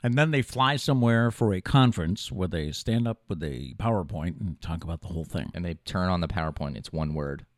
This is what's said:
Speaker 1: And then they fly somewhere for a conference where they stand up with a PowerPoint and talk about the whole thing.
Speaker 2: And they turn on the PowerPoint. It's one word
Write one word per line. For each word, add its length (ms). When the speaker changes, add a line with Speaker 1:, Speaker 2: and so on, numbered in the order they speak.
Speaker 1:
And 120
then 140
they 140
fly 320
somewhere 560
for 240
a 60
conference 680
where 160
they 240
stand 360
up 220
with 120
a 380
PowerPoint 600
and 220
talk 220
about 180
the 60
whole 180
thing. 300
Speaker 2:
And 100
they 80
turn 240
on 120
the 60
PowerPoint. 480
It's 160
one 220
word 320